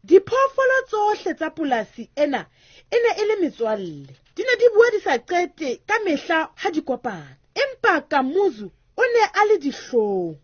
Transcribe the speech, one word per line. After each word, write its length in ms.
Diphoofolo 680
tsohle 460
tsa 160
polasi 680
ena 300
e 120
ne 80
e 80
le 140
metswalle. 720
Di 80
ne 140
di 160
bua 180
di 100
sa 180
qete 680
ka 180
mehla 500
ha 160
di 100
kopana. 560
Empa 540
Kamuzu 640
o 60
ne 200
a 100
le 140
dihlong. 840